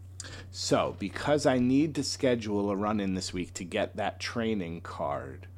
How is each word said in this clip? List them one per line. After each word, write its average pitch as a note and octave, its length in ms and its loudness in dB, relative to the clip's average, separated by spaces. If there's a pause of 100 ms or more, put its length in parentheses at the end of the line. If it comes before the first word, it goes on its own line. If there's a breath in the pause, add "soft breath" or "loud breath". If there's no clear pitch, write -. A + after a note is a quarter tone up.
(520 loud breath)
So, E2+ 460 2
because C#3 480 0
I C3 140 6
need C3+ 360 4
to C#3+ 80 0
schedule G#2+ 680 2
a G2 60 0
run-in G2+ 360 2
this F#2 200 -2
week F2+ 220 -4
to G2 100 -6
get F#2+ 320 -2
that G2 240 -2
training G2+ 600 -2
card, C#2 680 -6 (100)